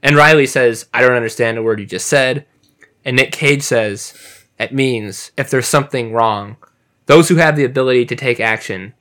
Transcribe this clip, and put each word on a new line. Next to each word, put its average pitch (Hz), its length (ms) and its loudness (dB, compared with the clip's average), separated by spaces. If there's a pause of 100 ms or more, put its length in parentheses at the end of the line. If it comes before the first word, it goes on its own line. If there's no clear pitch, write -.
And 147 140 2
Riley 151 280 6
says, 123 480 0
"I 120 80 -2
don't 127 160 4
understand 113 400 -2
a 113 60 -6
word 110 180 -2
you 101 60 -10
just 92 220 -8
said." 135 360 0 (640)
And 127 100 -2
Nick 131 160 0
Cage 143 300 0
says, 110 500 -4 (460)
"It 110 160 -6
means 127 640 -4
if 135 100 -6
there's 127 180 -2
something 135 460 -2
wrong, 107 460 -2 (480)
those 156 240 6
who 175 60 4
have 156 200 2
the 143 80 2
ability 127 400 0
to 117 120 -8
take 123 220 -2
action 110 640 -4